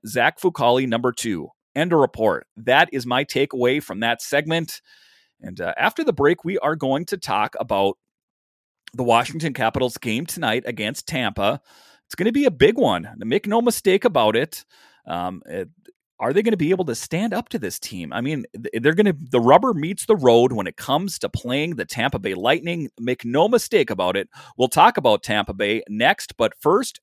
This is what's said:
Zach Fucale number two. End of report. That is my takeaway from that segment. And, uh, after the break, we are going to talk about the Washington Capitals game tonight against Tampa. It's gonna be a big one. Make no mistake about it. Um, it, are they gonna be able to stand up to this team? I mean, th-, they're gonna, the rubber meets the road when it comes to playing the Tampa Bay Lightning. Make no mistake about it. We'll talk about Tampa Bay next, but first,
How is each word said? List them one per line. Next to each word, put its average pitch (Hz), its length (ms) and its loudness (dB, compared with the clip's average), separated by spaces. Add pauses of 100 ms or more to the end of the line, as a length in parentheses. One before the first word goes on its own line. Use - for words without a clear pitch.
Zach 120 320 0
Fucale 131 480 2
number 120 240 0
two. 98 380 -6 (260)
End 170 180 -2
of 160 60 4
report. 110 480 0 (100)
That 127 360 2
is 123 140 -6
my 127 180 -2
takeaway 135 580 -2
from 98 180 -12
that 117 220 -2
segment. 156 600 -4 (580)
And, 90 200 -14
uh, 120 160 -4
after 226 280 -2
the 254 80 2
break, 147 320 0
we 185 160 -4
are 156 160 -2
going 139 300 -2
to 196 100 -6
talk 107 420 -4
about 98 400 0 (920)
the 123 120 -6
Washington 123 500 0
Capitals 127 440 -2
game 123 280 -6
tonight 123 400 -4
against 110 400 -8
Tampa. 113 540 -2 (460)
It's - 100 -14
gonna 214 160 0
be 285 140 2
a 220 40 4
big 156 260 4
one. 104 320 0 (100)
Make 123 280 -2
no 226 160 0
mistake 202 420 0
about 120 300 2
it. 135 300 -4 (420)
Um, 87 400 -8
it, 90 220 -8 (500)
are 131 160 -2
they 208 80 2
gonna 214 160 0
be 170 100 0
able 180 160 0
to 127 100 -4
stand 208 380 -4
up - 160 -6
to - 100 -8
this 101 200 -8
team? 85 340 -10
I 104 80 -4
mean, 135 320 -4
th-, 117 300 -8
they're 151 100 4
gonna, 196 240 2
the 127 240 0
rubber 247 320 6
meets 170 320 -4
the 214 120 4
road 123 360 6
when 104 140 -4
it 82 100 -10
comes 165 440 -4
to 101 100 -6
playing 143 460 -4
the 98 100 -4
Tampa 123 320 -4
Bay 95 160 -4
Lightning. 151 560 0 (100)
Make 123 240 -4
no 143 240 2
mistake 226 400 2
about 95 300 -2
it. 95 100 -6 (300)
We'll 123 100 4
talk 190 300 6
about 117 240 2
Tampa 104 320 -2
Bay 104 340 -2
next, 117 480 -2
but 113 240 0
first, 196 420 0